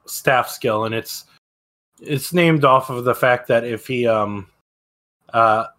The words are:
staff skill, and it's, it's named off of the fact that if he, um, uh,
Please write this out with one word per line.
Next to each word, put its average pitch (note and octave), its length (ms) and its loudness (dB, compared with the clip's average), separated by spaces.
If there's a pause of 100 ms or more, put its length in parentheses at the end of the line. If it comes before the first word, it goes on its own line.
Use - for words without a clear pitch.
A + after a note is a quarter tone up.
staff - 420 0
skill, A2 360 -2
and A2 100 -4
it's, - 300 -8 (760)
it's - 320 -8
named E3 320 2
off C3 260 4
of B2 140 -8
the A#2+ 100 2
fact B2 320 2
that A#2 180 2
if A#2 220 -8
he, A#2+ 220 -2
um, G#2 400 -2 (840)
uh, A2+ 340 2 (120)